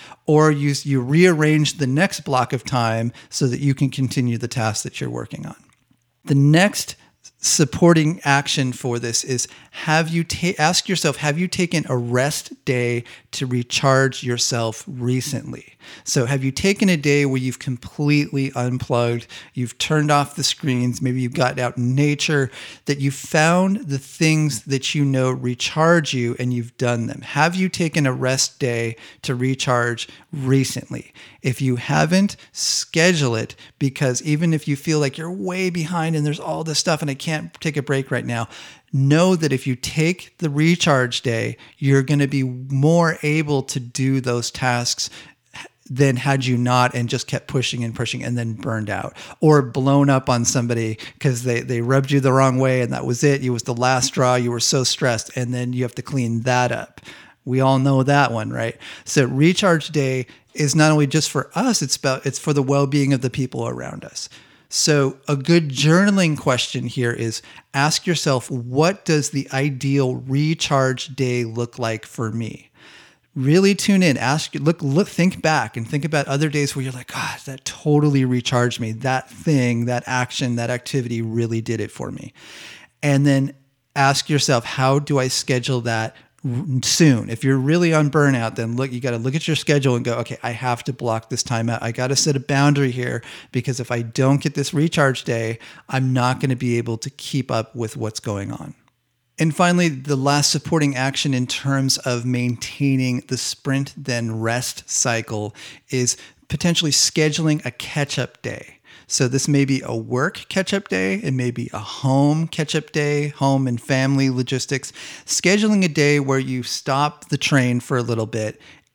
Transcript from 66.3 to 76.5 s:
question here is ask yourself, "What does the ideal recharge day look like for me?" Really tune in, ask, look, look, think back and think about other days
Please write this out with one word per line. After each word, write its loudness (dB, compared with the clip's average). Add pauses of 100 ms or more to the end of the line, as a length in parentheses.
question -2
here -2
is -4 (320)
ask 2
yourself, 0
"What 0
does 2
the -4
ideal 0
recharge -2
day 0
look -6
like -4
for -6
me?" -8 (640)
Really 4
tune 4
in, 4
ask, -2
look, 0
look, 0
think 0
back 0
and -6
think -4
about -2
other 0
days -2